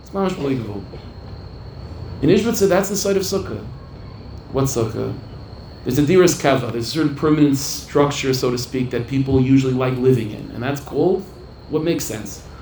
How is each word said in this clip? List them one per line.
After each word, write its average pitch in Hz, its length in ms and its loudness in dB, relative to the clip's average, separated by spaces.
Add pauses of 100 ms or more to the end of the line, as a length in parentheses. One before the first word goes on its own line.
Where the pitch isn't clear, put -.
It's - 80 -20
mamash 190 260 0
believable. 110 480 -4 (1400)
In 147 60 6
Ishbitz, 208 380 4
that's 196 220 4
the 208 60 -2
site 196 220 2
of 185 60 0
Sukkah. 120 400 -4 (880)
What 135 120 2
Sukkah? 113 480 -2 (680)
There's 127 160 0
a - 20 6
Diras 175 400 6
Keva, 131 300 2
there's 117 160 -4
a - 20 -6
certain 151 240 0
permanent 147 440 4
structure, 139 760 0
so 127 160 0
to 123 80 0
speak, 123 320 -2
that 117 160 -2
people 135 340 2
usually 131 340 6
like 127 240 2
living 120 340 4
in. 104 200 -10
And 110 120 -8
that's 139 160 -2
called 170 440 0 (460)
what 156 140 0
makes 165 220 0
sense. - 360 -8 (200)